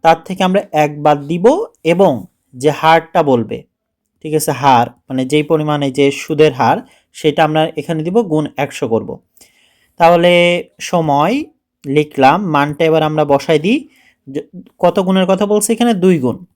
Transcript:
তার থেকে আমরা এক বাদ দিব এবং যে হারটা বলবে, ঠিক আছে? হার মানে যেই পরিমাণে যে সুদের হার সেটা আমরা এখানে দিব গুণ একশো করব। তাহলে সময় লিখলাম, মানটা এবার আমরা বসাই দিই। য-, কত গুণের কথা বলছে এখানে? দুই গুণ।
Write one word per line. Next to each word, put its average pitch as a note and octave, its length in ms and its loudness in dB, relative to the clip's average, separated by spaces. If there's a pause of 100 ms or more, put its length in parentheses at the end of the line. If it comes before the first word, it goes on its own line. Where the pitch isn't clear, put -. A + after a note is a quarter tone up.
তার E3 240 4
থেকে F#3 200 -6
আমরা F#3+ 140 0 (220)
এক D3 80 -2 (140)
বাদ D3 120 4 (140)
দিব F3 140 -2 (480)
এবং F3+ 200 2 (480)
যে D3 80 2 (100)
হারটা E3 420 2 (100)
বলবে, A#2 260 -2 (640)
ঠিক D#3 180 -8
আছে? D3+ 120 -4 (100)
হার B2 260 4 (200)
মানে C3 140 -6 (100)
যেই D3+ 200 0
পরিমাণে D3+ 360 -2 (100)
যে C#3 80 2 (160)
সুদের D3+ 380 2
হার C#3 180 2 (380)
সেটা D3+ 320 -2
আমরা D#3 140 0 (180)
এখানে D#3+ 280 -6
দিব F#3 100 -2 (140)
গুণ D3+ 140 -2 (180)
একশো C#3+ 300 -6
করব। A2+ 160 -4 (920)
তাহলে F3 320 4 (600)
সময় D#3+ 440 0 (500)
লিখলাম, C#3+ 520 2 (180)
মানটা D3 340 -2
এবার D#3 200 2
আমরা D#3 220 0
বসাই D3 340 0
দিই। A#3+ 140 0 (480)
য-, C#3 200 -10 (360)
কত F3 120 2 (120)
গুণের F#3+ 240 0
কথা G3 220 0
বলছে G#3 220 -2
এখানে? A#3+ 180 0 (100)
দুই F#3 200 4
গুণ। A#2 140 -2 (180)